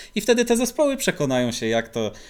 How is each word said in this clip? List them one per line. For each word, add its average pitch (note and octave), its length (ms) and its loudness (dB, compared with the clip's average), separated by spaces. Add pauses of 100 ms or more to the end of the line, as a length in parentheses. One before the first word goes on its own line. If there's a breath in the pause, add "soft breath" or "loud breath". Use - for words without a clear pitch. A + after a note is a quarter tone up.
(160 loud breath)
i G3+ 60 -2
wtedy A#3+ 240 4
te A#3 120 2
zespoły C4+ 400 0
przekonają B2+ 540 0
się, A#2 160 -4
jak A2+ 220 -2
to G#2+ 220 -4 (180 loud breath)